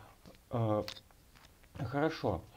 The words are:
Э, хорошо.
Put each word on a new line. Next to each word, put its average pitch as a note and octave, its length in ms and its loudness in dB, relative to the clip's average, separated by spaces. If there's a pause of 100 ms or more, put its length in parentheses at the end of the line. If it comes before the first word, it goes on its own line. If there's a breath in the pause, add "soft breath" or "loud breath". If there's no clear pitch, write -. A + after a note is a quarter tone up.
(520 loud breath)
Э, G#2+ 320 2 (1000)
хорошо. C#3+ 560 2 (160 loud breath)